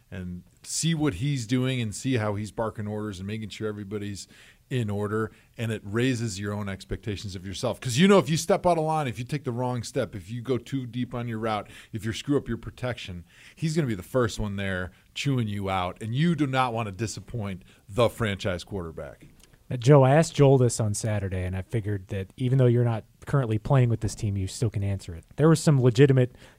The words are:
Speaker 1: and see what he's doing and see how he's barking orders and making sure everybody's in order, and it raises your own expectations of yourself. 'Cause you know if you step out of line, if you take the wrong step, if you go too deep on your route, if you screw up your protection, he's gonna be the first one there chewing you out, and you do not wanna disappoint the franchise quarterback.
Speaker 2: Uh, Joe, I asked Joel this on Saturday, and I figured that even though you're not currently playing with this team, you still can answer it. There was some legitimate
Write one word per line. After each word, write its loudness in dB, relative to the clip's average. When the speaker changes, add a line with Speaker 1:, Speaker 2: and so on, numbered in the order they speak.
Speaker 1:
and -10
see -2
what 0
he's -4
doing 0
and -4
see -2
how -2
he's -6
barking -6
orders -6
and -8
making -8
sure -8
everybody's -8
in -2
order, -2
and -4
it -6
raises -2
your -4
own -4
expectations -8
of -12
yourself. -4
'Cause -4
you 8
know 8
if 4
you 0
step 0
out 4
of 0
line, -2
if -8
you -8
take -6
the -4
wrong -4
step, -4
if -14
you -8
go -2
too -6
deep -6
on -6
your -6
route, -2
if -8
you -2
screw -2
up -4
your -4
protection, -10
he's -2
gonna 0
be -2
the -6
first 0
one -4
there -4
chewing -2
you -4
out, -2
and -6
you 2
do 2
not 0
wanna -4
disappoint -8
the 2
franchise -4
quarterback. -12
Speaker 2:
Uh, -4
Joe, 8
I 6
asked 4
Joel 6
this 2
on 0
Saturday, -2
and -4
I -4
figured -4
that -6
even 2
though 8
you're 6
not 0
currently 0
playing 4
with 0
this -4
team, -4
you -2
still -2
can -4
answer -4
it. -16
There 6
was 6
some 6
legitimate 6